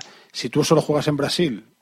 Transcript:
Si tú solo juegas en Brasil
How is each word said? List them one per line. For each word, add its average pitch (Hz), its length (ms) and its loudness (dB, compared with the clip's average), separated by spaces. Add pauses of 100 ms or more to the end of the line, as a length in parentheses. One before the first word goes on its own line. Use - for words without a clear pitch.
(320)
Si - 180 -8
tú 147 140 0
solo 151 180 4
juegas 147 280 0
en 147 80 0
Brasil 139 480 -2 (160)